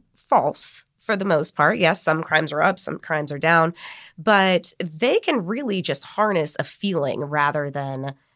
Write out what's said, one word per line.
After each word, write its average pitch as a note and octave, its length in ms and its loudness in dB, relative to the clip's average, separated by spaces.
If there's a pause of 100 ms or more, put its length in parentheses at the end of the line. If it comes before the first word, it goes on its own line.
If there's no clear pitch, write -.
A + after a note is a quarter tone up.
(140)
false - 720 0 (140)
for - 160 -2
the F#3+ 100 -2
most D#3+ 300 0
part. F3 240 4
Yes, E3 220 2
some D#3+ 200 0
crimes D#3 300 0
are D3 100 -2
up, F#3+ 160 4
some - 220 -6
crimes D3+ 320 -4
are C#3+ 80 -8
down, E3 340 4 (440)
but F#3 640 2
they F#3 400 0
can C4 260 -2
really G#3+ 360 -4
just - 220 -4
harness G3 560 0
a - 40 -2
feeling D3 580 -2
rather C#3+ 500 0
than, C3+ 420 -6 (220)